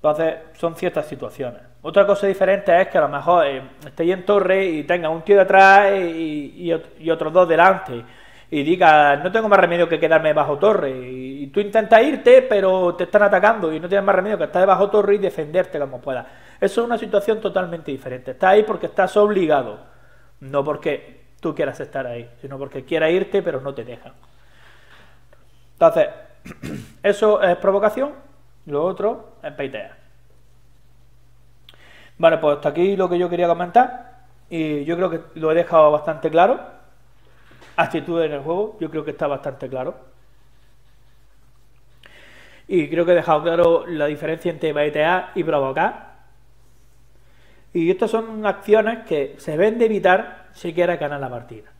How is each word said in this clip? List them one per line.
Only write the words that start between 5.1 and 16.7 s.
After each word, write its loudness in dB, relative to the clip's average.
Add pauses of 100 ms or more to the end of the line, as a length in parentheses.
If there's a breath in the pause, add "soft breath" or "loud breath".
tío 6
detrás 8
y, -6
y -4
ot-, -10
y -8
otros -2
dos 4
delante. 2 (460 soft breath)
Y -2
diga, 6
"No -6
tengo -2
más 6
remedio 2
que 0
quedarme 2
bajo 0
torre". 0
Y, -12
y -14
tú -4
intentas 4
irte, 6
pero 0
te -4
están 2
atacando 2
y -6
no -10
tienes 0
más 2
remedio -2
que -2
estar -2
debajo 2
torre 2
y -2
defenderte -4
como -10
puedas. -8 (340 loud breath)
Eso 0